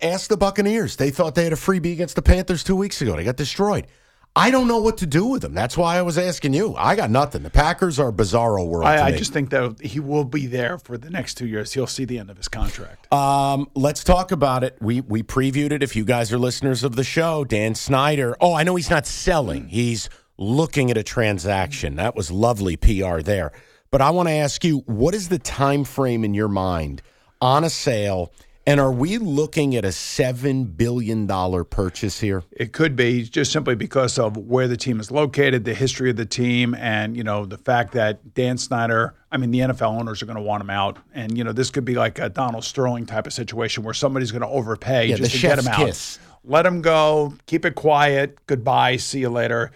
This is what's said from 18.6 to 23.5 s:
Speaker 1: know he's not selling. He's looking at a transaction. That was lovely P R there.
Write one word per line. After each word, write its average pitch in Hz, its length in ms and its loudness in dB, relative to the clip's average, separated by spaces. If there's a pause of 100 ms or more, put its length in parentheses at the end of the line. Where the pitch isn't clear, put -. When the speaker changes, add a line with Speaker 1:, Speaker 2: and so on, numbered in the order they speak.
Speaker 1:
know 180 100 0
he's 170 160 -2
not 151 160 2
selling. 127 600 -2
He's 117 400 -2 (280)
looking 127 540 0
at 117 60 2
a 107 80 -2
transaction. 95 920 -2
That 101 220 -2
was 87 160 -6
lovely 101 440 0
P 98 260 4
R 85 200 -2
there. 87 300 -2 (400)